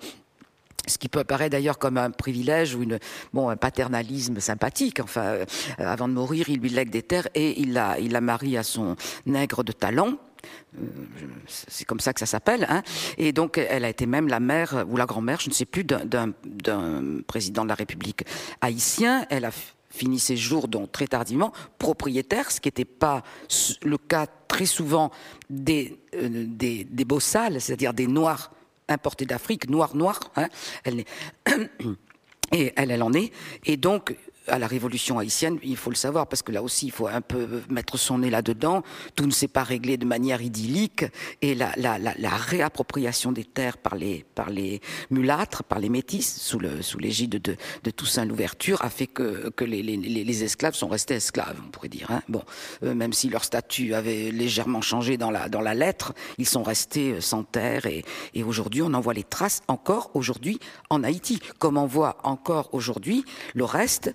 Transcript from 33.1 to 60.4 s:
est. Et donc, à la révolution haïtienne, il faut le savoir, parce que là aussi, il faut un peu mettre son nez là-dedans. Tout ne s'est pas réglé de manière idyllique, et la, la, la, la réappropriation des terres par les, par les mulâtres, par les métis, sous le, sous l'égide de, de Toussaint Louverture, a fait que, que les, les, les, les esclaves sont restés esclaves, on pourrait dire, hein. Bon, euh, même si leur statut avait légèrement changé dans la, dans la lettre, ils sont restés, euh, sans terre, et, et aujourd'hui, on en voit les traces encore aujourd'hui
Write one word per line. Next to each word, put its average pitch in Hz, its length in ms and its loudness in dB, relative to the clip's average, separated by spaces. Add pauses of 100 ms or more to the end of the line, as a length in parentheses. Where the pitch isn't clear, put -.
est. 190 180 4 (340)
Et 151 120 4
donc, 175 400 2 (320)
à 127 100 4
la 117 80 2
révolution 120 540 0
haïtienne, 156 420 0
il 131 140 -2
faut - 120 -6
le 123 60 0
savoir, 143 320 2
parce - 160 -2
que - 80 -8
là 107 140 -2
aussi, 131 220 -2
il 123 40 -4
faut 113 160 -2
un 113 140 -2
peu 117 500 -4
mettre 127 260 -4
son 127 220 2
nez 127 100 4
là-dedans. 113 540 2 (320)
Tout 143 100 2
ne 143 60 4
s'est 143 160 4
pas 135 160 2
réglé 123 360 0
de 120 60 0
manière 123 380 2
idyllique, 120 640 0 (380)
et 139 120 4
la, 120 220 0
la, 120 200 2
la, 98 220 0
la 107 120 -2
réappropriation 127 1000 0
des 113 140 -2
terres 127 340 -4
par - 160 -2
les, 90 300 -4 (100)
par - 160 -2
les 98 300 -2 (300)
mulâtres, 135 520 2
par - 160 0
les 104 100 2
métis, 135 520 0
sous - 180 0
le, 78 240 -2
sous - 160 -6
l'égide 110 420 0
de, 92 160 0 (280)
de 113 80 0
Toussaint 120 320 0
Louverture, 110 580 0
a 120 80 0
fait - 160 -2
que, 110 440 -2
que - 140 -4
les, 113 160 0
les, 110 160 -2
les, 104 280 -2
les 113 180 0
esclaves 151 320 0
sont 98 140 -2
restés 107 260 0
esclaves, - 500 -2
on - 60 -16
pourrait - 180 -12
dire, - 220 -10
hein. 117 180 -2
Bon, 113 140 -2 (400)
euh, 123 140 0
même 117 160 0
si - 160 2
leur 113 160 0
statut 117 500 -2
avait 110 380 -2
légèrement 117 480 0
changé 120 380 2
dans 113 120 0
la, 101 180 -2
dans 107 120 -2
la 110 140 0
lettre, 165 400 0 (240)
ils 127 100 0
sont 117 160 2
restés, 131 480 0
euh, 85 80 -4
sans 110 240 0
terre, 120 420 0
et, 80 180 -2 (300)
et 113 80 -2
aujourd'hui, 110 400 0
on 165 100 2
en 127 80 4
voit 117 140 0
les 104 80 -2
traces - 460 -2
encore 185 460 0
aujourd'hui 131 440 -2 (320)